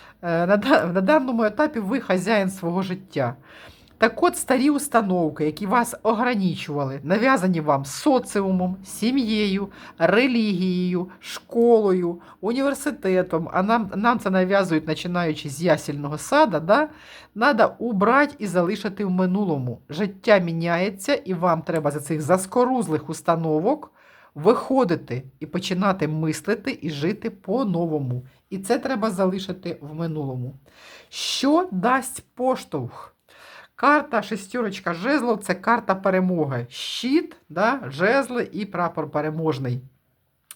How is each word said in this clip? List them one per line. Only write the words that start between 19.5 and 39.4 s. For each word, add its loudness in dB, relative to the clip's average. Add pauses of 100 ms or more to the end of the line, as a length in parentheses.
Життя 2
міняється, 0
і -4
вам 0
треба 0
за -4
цих -4
заскорузлих 0
установок 0 (420)
виходити 0 (180)
і -10
починати -2
мислити -4
і -4
жити -4
по-новому. -2 (280)
І -8
це -2
треба -2
залишити -4
в -14
минулому. -6 (540)
Що 0
дасть -2 (100)
поштовх? -4 (720)
Карта 2
шестірочка -6
жезлов — 0
це -2
карта 0
перемоги. 0
Щит, -2 (120)
да, 0
жезли 0
і -6
прапор -4
переможний. -2 (760)